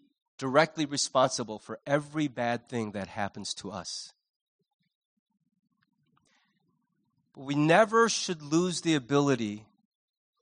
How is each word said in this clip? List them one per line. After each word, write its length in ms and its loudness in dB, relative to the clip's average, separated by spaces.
directly 480 2
responsible 720 0
for 260 -14
every 440 -2
bad 400 -4
thing 240 -6
that 160 -8
happens 460 -8
to 180 -12
us. 400 -12
But 100 -18
we 140 -2
never 520 6
should 340 -4
lose 400 0
the 120 2
ability 720 0